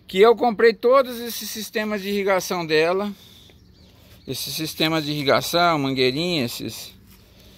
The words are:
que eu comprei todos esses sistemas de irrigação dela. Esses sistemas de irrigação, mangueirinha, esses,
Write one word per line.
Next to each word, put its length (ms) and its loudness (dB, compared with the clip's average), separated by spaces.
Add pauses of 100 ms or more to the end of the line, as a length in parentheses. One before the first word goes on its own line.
que 140 -2
eu 160 8
comprei 360 2
todos 460 2
esses 320 -10
sistemas 500 -6
de 80 -8
irrigação 560 -2
dela. 480 0 (1120)
Esses 280 -10
sistemas 500 -2
de 60 -6
irrigação, 680 0
mangueirinha, 640 0
esses, 500 -10 (640)